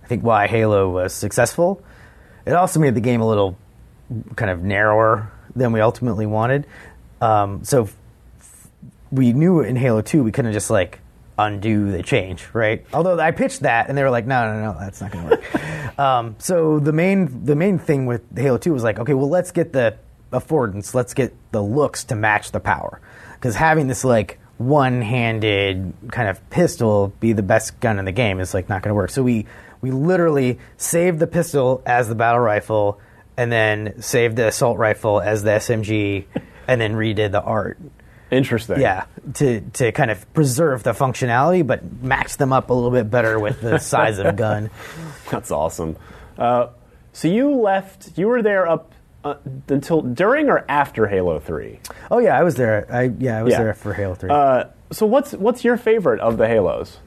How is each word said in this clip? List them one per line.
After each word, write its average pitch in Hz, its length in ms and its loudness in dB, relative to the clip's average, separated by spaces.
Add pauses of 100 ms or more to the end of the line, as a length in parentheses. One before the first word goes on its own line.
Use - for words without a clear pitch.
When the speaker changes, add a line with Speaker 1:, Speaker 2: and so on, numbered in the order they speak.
Speaker 1:
I - 40 -20
think, 117 160 -4
why 107 240 2
Halo 107 420 2
was 90 240 -2
successful. 170 680 0 (640)
It - 60 -2
also 175 300 2
made 135 140 4
the 117 40 2
game 120 220 2
a 110 40 2
little 101 320 2 (800)
kind 104 160 -2
of 85 100 -4
narrower 107 720 4 (240)
than 120 160 0
we 113 80 0
ultimately 110 460 0
wanted. 117 420 0 (540)
Um, 104 420 2
so 123 200 2 (580)
f-, - 260 -20 (420)
we 131 220 4
knew 160 300 4
in 120 160 -2
Halo 117 240 2
Two 151 200 2
we 113 120 0
couldn't 120 180 -2
just, 104 180 -4
like, 98 300 0 (400)
undo 104 540 0
the 90 100 -4
change, 92 480 -2
right? 113 420 -2
Although 170 240 2
I 160 140 2
pitched - 300 -4
that, 120 260 2
and 139 100 -4
they 139 60 0
were 135 60 2
like, 120 180 0
"No, 123 260 0
no, 107 200 -6
no, 76 40 -10
that's 98 220 -12
not 95 120 -10
gonna 85 180 -10
work." - 140 2 (540)
<laughs> - 0 -
Um, 123 420 0
so 160 400 0
the 151 120 0
main, 165 540 0
the 147 100 2
main 180 240 0
thing 135 260 0
with 120 160 -4 (160)
Halo 127 200 2
Two 165 160 0
was 117 100 -2
like, 110 160 0
"Okay, 139 140 0
well, 135 160 0
let's 180 220 0
get 170 200 -2
the 117 240 2 (380)
affordance, 120 600 -2
let's 123 200 -2
get 127 200 0 (200)
the 107 100 0
looks 127 420 -2
to 127 120 -6
match 107 340 0
the 101 80 -4
power." 71 400 -4 (400)
'Cause 113 160 -4
having 156 320 2
this, 131 160 -4
like, 117 360 0 (180)
one-handed 113 1400 0 (160)
kind 117 180 -2
of - 220 -8
pistol 107 680 0
be 113 120 2
the 104 120 0
best 110 360 0
gun 110 200 0
in 95 60 -6
the 92 60 -4
game 98 280 0
is, 92 160 -6
like, 92 140 -2
not 95 120 -2
gonna 104 140 -2
work. 95 160 -2
So 139 100 -2
we, 120 240 0 (360)
we 131 100 -4
literally 143 680 0 (200)
saved 175 420 0
the 160 80 0
pistol 139 580 0
as 120 240 0
the 117 60 -2
battle 117 260 2
rifle, 104 580 0 (380)
and 120 140 -2
then 107 500 0
saved 117 340 0
the 113 120 2
assault 120 320 0
rifle 107 420 2
as 104 220 -2
the 107 80 2
S 107 180 0
M 110 140 0
G, 101 420 -2 (220)
<laughs> - 200 -14
and 123 140 0
then 107 140 -2
redid 107 360 0
the 98 120 0
art. 107 340 -4 (540)
Speaker 2:
Interesting. 127 500 0
Speaker 1:
Yeah, 95 240 0 (300)
to, 120 260 0
to 117 300 -4
kind 131 180 0
of - 240 -8
preserve 139 480 0
the 123 120 -2
functionality, 135 720 2
but - 360 -4
match 131 360 -4
them 135 140 2
up 127 200 0
a - 20 2
little 123 180 0
bit 117 200 0
better 113 280 2
with 107 220 -4
the 117 160 0
size 110 400 0
of 98 180 0
gun. 107 360 -2 (280)
Speaker 2:
<laughs> 160 300 -16
That's - 220 -6
awesome. 80 440 -4 (420)
Uh, 120 320 0 (440)
so - 140 -4
you 247 240 2
left, 190 640 -2
you 190 100 0
were 240 140 2
there 196 260 2
up, 160 240 -2 (320)
uh, 143 120 -6 (340)
until, 143 320 0
during 208 480 0
or 165 200 2
after 135 380 0
Halo 90 320 0
Three? 55 400 -10 (320)
Speaker 1:
Oh 233 80 4
yeah, 165 180 4
I 156 60 4
was 165 120 2
there. 110 340 0
I, 123 280 0
yeah, 117 220 -2
I 113 40 -2
was 117 100 2
Speaker 2:
Yeah. 117 100 2
Speaker 1:
there 107 100 0
for 104 200 -8
Halo 98 220 -4
Three. 92 140 -10
Speaker 2:
Uh, 139 360 4 (260)
so - 140 -2
what's, 247 280 0
what's 233 320 -2
your 240 100 4
favorite 180 460 2
of 113 160 0
the 113 100 4
Halos? 90 600 0